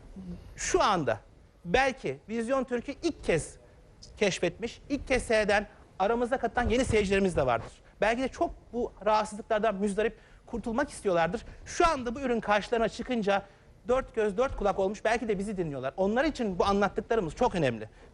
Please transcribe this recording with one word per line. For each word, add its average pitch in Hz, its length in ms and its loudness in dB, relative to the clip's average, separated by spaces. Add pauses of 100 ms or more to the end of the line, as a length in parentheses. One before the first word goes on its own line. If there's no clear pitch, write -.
(560)
Şu - 280 2
anda 156 360 2 (460)
belki 220 520 2 (120)
Vizyon 233 340 0
Türk'ü 240 400 -6
ilk 330 200 -4
kez 165 320 0 (640)
keşfetmiş, 190 720 -2
ilk 277 180 -4
kez 247 160 0
seyreden, 208 440 2 (320)
aramızda 233 380 2
katılan 233 320 0
yeni 240 160 4
seyircilerimiz 196 520 2
de 147 80 4
vardır. 117 260 0 (300)
Belki 233 200 2
de 262 60 0
çok - 260 -2 (200)
bu 233 200 -4 (120)
rahatsızlıklardan 214 680 0
müzdarip 208 420 -2 (360)
kurtulmak 240 360 -2
istiyorlardır. 175 560 0 (200)
Şu - 220 2
anda 247 280 0
bu 285 40 -8
ürün 247 200 0
karşılarına 208 500 2
çıkınca 202 560 -2 (420)
dört 262 280 0
göz, 208 220 0
dört 262 200 0
kulak 196 220 0
olmuş, 196 260 0
belki 233 220 0
de 202 120 0
bizi 202 180 -6
dinliyorlar. 139 400 -4
Onlar 208 260 2
için 220 360 -2
bu 202 60 4
anlattıklarımız 202 720 0
çok 240 200 2
önemli. 117 340 0 (240)